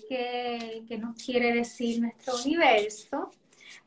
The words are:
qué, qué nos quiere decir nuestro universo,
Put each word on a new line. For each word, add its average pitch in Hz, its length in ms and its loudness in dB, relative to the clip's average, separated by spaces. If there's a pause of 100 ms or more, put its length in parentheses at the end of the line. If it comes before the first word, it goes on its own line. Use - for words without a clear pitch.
qué, 240 800 -4
qué 233 120 -8
nos 233 220 -6
quiere 240 300 2
decir 233 500 0
nuestro 233 420 -4
universo, 277 840 2 (580)